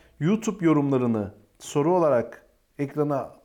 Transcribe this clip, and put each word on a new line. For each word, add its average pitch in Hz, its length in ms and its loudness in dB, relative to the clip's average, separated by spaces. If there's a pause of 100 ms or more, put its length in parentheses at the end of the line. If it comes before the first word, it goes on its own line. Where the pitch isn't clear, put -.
(200)
YouTube 196 460 -2
yorumlarını 123 680 2 (260)
soru 151 360 0
olarak 139 500 0 (320)
ekrana 143 540 -4 (140)